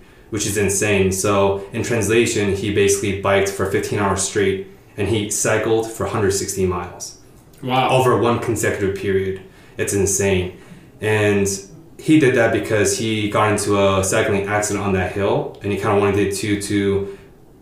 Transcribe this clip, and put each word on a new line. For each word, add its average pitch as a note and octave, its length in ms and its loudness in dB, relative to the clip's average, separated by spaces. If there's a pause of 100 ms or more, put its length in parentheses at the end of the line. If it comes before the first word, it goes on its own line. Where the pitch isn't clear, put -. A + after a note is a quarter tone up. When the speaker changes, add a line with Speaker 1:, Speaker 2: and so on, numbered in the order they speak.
(300)
Speaker 1:
which G#2+ 160 -4
is G2+ 100 -4
insane. G2 560 2
So G2 600 0
in A2 80 -2
translation, G#2+ 720 2
he G2+ 200 -2
basically G2 460 0
biked G2 300 0
for F#2+ 200 -4
fifteen G#2 280 -2
hours F#2+ 240 -2
straight F#2+ 460 -2 (280)
and G#2 100 -2
he G2+ 220 -2
cycled A2+ 640 0
for F#2 140 -6
hundred G#2 240 0
sixty F#2+ 340 -2
miles. F2+ 540 -6 (460)
Speaker 2:
Wow. B2+ 260 0
Speaker 1:
over A#2+ 280 4
one A2+ 220 2
consecutive G2+ 560 -2
period. F#2+ 440 -2 (380)
It's G2 160 -2
insane. F#2 640 0 (420)
And G#2 480 2 (500)
he D#3 220 4
did B2+ 140 4
that A2+ 180 4
because G#2 460 0
he A2 320 -2
got G#2+ 220 2
into G2+ 300 0
a F#2+ 220 2
cycling G2+ 420 0
accident G2+ 380 -2
on G2 80 -2
that F#2 200 0
hill, - 500 -2
and G#2 100 -2
he F#2+ 60 -2
kinda G2+ 200 0
wanted G2+ 360 2
to, G2+ 260 -2
to, G2 580 -2 (440)